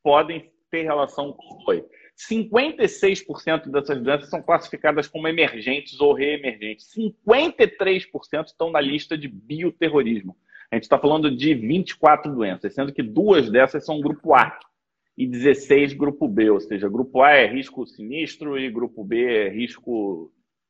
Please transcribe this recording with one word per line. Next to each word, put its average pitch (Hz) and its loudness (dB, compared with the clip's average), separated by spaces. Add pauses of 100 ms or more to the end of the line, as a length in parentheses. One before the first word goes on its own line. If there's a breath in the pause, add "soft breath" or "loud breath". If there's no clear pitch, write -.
podem 156 2 (180)
ter 165 -4
relação 143 -4
com - -20
o - -10
oi. 170 0 (300 soft breath)
Cinquenta 233 -2
e 202 4
seis 190 0
por 143 -12
cento 160 -2
dessas 143 -2
doenças 139 -2
são 170 -6
classificadas 151 0
como 160 -8
emergentes 139 -2
ou 143 6
reemergentes. 127 -6
Cinquenta 240 -2
e 208 4
três 190 -2
por - -14
cento 156 -8
estão - -6
na 156 0
lista 147 -6
de 147 -10
bioterrorismo. 120 -2 (360 soft breath)
A - -2
gente 113 -4
tá 135 4
falando 151 2
de 139 0
vinte 127 -4
e - -16
quatro 151 4
doenças, 98 -4
sendo 139 -4
que 143 -6
duas 135 2
dessas 131 2
são 151 -6
grupo 147 2
A 117 4 (580)
e 131 -2
dezesseis 139 4
grupo 143 -2
B, 110 2
ou 101 4
seja, 101 -6
grupo 110 -2
A 143 8
é 139 6
risco 127 -6
sinistro 143 -10
e 131 -6
grupo 113 -8
B 113 0
é 110 0
risco 104 -8 (380)